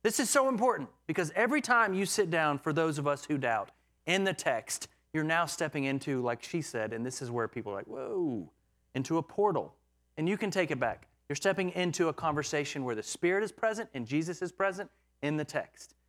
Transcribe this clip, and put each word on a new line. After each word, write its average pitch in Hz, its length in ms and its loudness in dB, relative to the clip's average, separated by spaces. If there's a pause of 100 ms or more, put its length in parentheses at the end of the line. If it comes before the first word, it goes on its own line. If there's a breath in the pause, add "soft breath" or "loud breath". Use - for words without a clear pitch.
This 233 180 0
is 240 100 2
so 262 200 4
important 240 400 2 (180)
because 160 280 0
every 240 260 4
time 226 320 4
you 196 120 2
sit 185 240 2
down, 151 300 4
for 156 140 0
those 160 240 2
of 143 100 0
us 143 160 0
who 151 140 0
doubt, 113 340 0 (340)
in 190 200 2
the 190 80 2
text, - 560 -2 (240 soft breath)
you're 156 100 0
now 165 220 2
stepping 151 400 -2
into, 135 360 -2
like 120 220 -2
she 170 180 -4
said, 110 300 -4
and 113 140 -4
this 127 160 -6
is 120 100 -6
where 117 160 0
people 104 240 -8
are 98 40 -6
like, 98 120 -8
"Whoa," 131 640 -4 (420)
into 135 240 0
a 156 60 0
portal. 175 500 0 (440)
And 160 100 0
you 202 100 0
can 202 140 -2
take 175 180 0
it 139 100 -2
back. 113 280 -2 (220)
You're 143 80 -2
stepping 190 340 2
into 170 380 0
a 147 40 -2
conversation 147 680 -2
where 123 100 -2
the 107 80 -4
Spirit 190 420 0
is 208 80 -4
present 220 420 -2
and 120 120 -6
Jesus 160 360 -2
is 180 100 -4
present 196 400 -2 (300)
in 151 160 0
the 151 80 -2
text. - 500 -8 (140)